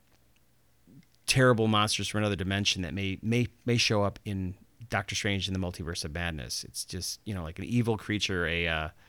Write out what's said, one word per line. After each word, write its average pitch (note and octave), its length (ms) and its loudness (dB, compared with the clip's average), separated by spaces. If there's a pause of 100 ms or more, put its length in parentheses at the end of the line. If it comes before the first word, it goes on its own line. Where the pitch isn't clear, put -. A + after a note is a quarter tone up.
(1300)
terrible B2 400 6
monsters G#2 400 2
from G#2+ 120 -2
another G#2 180 2
dimension G2 460 0
that D#2 100 -6
may, G2 280 -2
may, A#2+ 260 2 (180)
may A#2+ 120 2
show G#2+ 260 2
up G2 200 -2
in F#2+ 320 -4 (340)
Doctor G2+ 260 -2
Strange G2 340 -2
in F#2+ 40 -4
the F#2+ 60 -2
Multiverse F2 460 -6
of D2+ 80 -10
Madness. E2 500 -4
It's - 220 -10
just, - 400 -8
you G#2+ 80 -6
know, F2+ 100 -6
like, D#2+ 160 -10
an F2 60 -8
evil A#2 320 2
creature, F#2+ 500 0
a, E2+ 200 0
uh, D#2 220 0 (200)